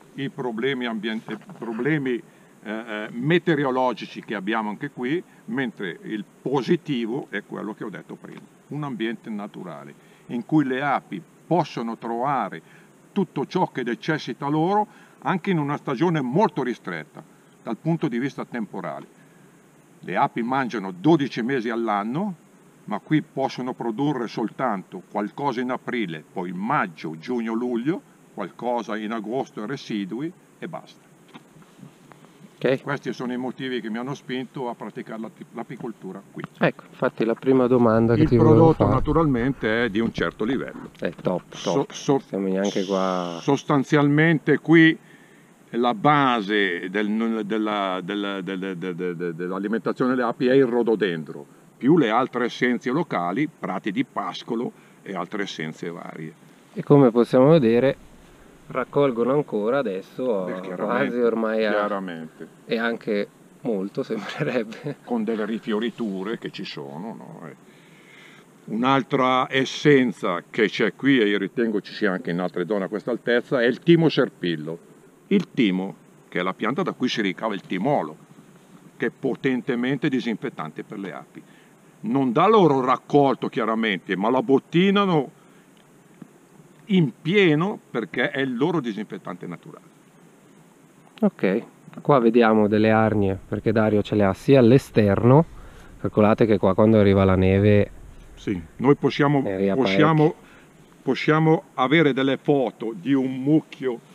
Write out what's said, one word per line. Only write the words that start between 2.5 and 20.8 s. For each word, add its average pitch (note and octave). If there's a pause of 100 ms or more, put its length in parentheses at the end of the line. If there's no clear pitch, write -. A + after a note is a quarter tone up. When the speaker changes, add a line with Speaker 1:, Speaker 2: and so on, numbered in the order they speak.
Speaker 1:
eh, G#2+
meteorologici C3
che A2+
abbiamo G#2+
anche C#3
qui, C#3 (220)
mentre A2
il A2 (180)
positivo C3+
è G2+
quello G2+
che C3+
ho A#2
detto E2
prima, - (280)
un C#3+
ambiente A#2
naturale F2+ (320)
in A#2+
cui D#3
le B2+
api A2 (240)
possono C#3
trovare A#2 (520)
tutto D#3
ciò F#3
che B2+
necessita C3+
loro F3 (360)
anche F3
in E3+
una C#3+
stagione D3+
molto C#3
ristretta G2 (400)
dal A2+
punto D#3+
di A#2
vista C3
temporale. F2 (840)
Le F2
api B2
mangiano A#2